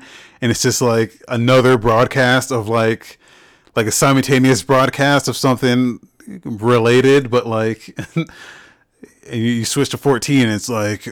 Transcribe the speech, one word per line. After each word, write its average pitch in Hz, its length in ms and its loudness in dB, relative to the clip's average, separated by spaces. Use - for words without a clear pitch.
and 120 100 0
it's - 80 -6
just, 127 220 -2
like, 113 460 -2
another 127 500 2
broadcast 123 760 0
of, 110 160 -4
like, 113 500 -2
like, 113 120 -2
a 107 40 -4
simultaneous 135 720 2
broadcast 139 640 0
of 120 100 -4
something 123 600 0
related, 120 840 2
but, 120 160 0
like, 113 520 -6
<laughs> - 40 -12
and 165 120 -4
you, 117 80 0
you 117 140 -2
switch 139 260 -2
to 123 80 -8
fourteen, 135 460 0
and 110 80 0
it's 104 160 -6
like, 107 440 -6